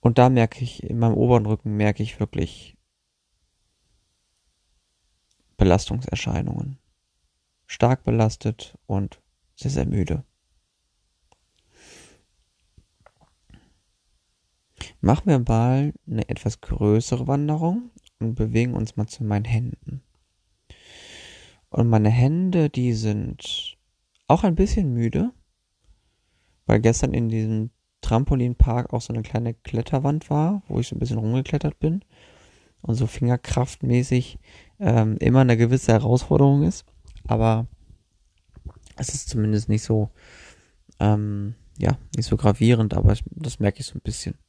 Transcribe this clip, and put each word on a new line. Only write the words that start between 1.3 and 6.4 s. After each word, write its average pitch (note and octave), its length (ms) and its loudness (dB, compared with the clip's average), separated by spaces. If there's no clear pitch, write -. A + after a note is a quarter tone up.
Rücken G#2+ 300 -4
merke G#2 260 0
ich A2 160 -8
wirklich - 580 -8
Belastungserscheinungen. - 1200 0